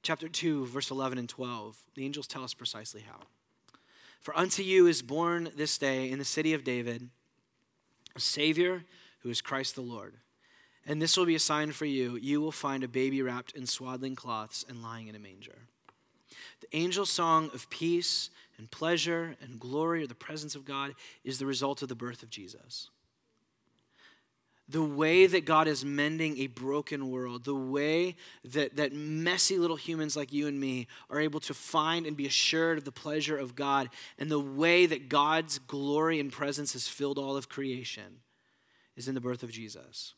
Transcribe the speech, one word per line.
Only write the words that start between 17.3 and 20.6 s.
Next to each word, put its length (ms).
of 160
peace 640
and 140
pleasure 720
and 180
glory 420
or 60
the 80
presence 400
of 100